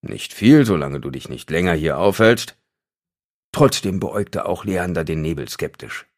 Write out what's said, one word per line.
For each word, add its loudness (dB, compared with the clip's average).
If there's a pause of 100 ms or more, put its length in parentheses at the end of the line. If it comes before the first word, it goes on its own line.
„Nicht -12
viel, 6
solange -2
du -8
dich -12
nicht -14
länger 0
hier -2
aufhältst.“ 2 (960)
Trotzdem 2
beäugte -4
auch -4
Leander -2
den -4
Nebel -4
skeptisch. -12 (120)